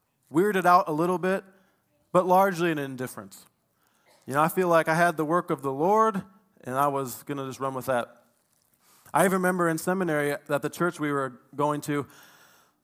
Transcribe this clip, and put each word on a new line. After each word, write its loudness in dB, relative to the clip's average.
weirded 2
out 6
a -4
little 0
bit, -2
but 2
largely 4
an -4
indifference. -10
You -8
know, 4
I 4
feel 0
like 4
I 2
had 2
the -2
work 0
of -4
the -4
Lord, 2
and -8
I 2
was -4
gonna -8
just -12
run -6
with -8
that. -2
I 4
even 4
remember 0
in -2
seminary -2
at -4
the -6
church -4
we -4
were -6
going -2
to, -4